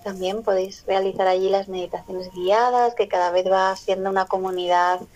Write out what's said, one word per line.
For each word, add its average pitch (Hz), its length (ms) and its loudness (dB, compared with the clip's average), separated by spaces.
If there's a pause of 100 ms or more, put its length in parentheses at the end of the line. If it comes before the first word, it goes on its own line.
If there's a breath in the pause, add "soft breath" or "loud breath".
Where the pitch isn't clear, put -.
También 196 380 -4
podéis 190 440 -2
realizar 190 400 0
allí 185 220 2
las 196 200 0
meditaciones 185 640 -8
guiadas, 233 640 2
que 214 140 0
cada 180 220 0
vez 185 200 0
va 190 260 2
siendo 190 340 -2
una 190 160 0
comunidad 180 720 0 (160)